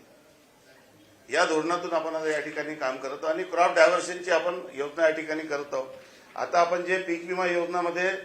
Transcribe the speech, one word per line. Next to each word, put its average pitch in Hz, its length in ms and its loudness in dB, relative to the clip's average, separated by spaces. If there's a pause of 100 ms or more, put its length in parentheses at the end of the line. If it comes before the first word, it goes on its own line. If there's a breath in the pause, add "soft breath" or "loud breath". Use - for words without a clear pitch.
(1300)
या 170 120 4
धोरणातून 165 480 0
आपण 160 220 -2
आता 160 140 -2
या 151 100 0
ठिकाणी 151 360 -6
काम 135 220 -2
करतो 139 300 -6
आणि 165 160 0
क्रॉप 175 320 2
डायव्हर्जनची 175 560 4
आपण 175 280 2 (140)
योजना 143 300 -2
या 160 60 8
ठिकाणी 156 320 -4
करत 147 320 -6
आहोत. 131 140 -4 (480 loud breath)
आता 131 240 0
आपण 175 260 2
जे 185 120 2
पीक 170 300 -4
विमा 185 180 -2
योजनामध्ये 175 680 0 (120)